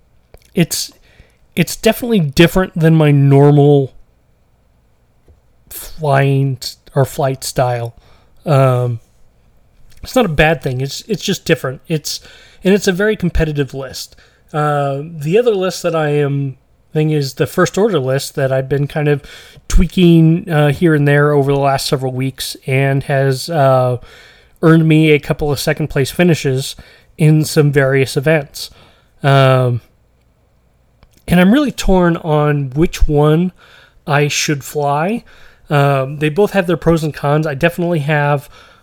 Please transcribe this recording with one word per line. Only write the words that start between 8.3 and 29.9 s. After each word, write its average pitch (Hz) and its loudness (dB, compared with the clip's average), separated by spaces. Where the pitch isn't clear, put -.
Um, 123 2
it's - -16
not 247 4
a 185 -4
bad 156 0
thing. 127 -4
It's, 139 -8
it's - -6
just - -6
different. 143 -2
It's, - -6
and 185 2
it's 202 0
a 196 2
very 208 0
competitive 156 -2
list. - -14
Uh, 147 -2
the 165 -4
other 240 2
list 185 -4
that 165 -2
I 151 -2
am 139 -2
thing 156 -2
is 143 -4
the 151 -2
First - -2
Order 190 0
list 131 -4
that 135 -2
I've 131 -2
been 143 -2
kind 151 -4
of 147 0
tweaking, 170 4
uh, 147 0
here 160 0
and 143 2
there 147 2
over 139 0
the 139 0
last 135 -2
several 131 -4
weeks, 131 -8
and 139 0
has, 135 -2
uh, 131 0
earned 160 4
me 156 4
a 151 2
couple 147 -6
of 139 -4
second 151 -4
place 139 -4
finishes 143 0
in 156 4
some 147 2
various 135 0
events. 147 -2
Um, 131 2